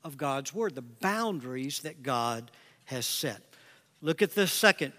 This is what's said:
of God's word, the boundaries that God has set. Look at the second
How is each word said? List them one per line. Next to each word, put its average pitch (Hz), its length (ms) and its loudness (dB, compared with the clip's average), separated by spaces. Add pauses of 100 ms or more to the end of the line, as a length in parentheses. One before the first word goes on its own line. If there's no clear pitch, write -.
of 143 120 -10
God's 139 380 -2
word, 202 220 -2
the 131 60 -8
boundaries 139 960 -2
that 151 240 -12
God 120 480 0 (320)
has 123 200 -4
set. - 380 -4 (580)
Look 160 220 2
at - 140 2
the 202 100 4
second 175 520 4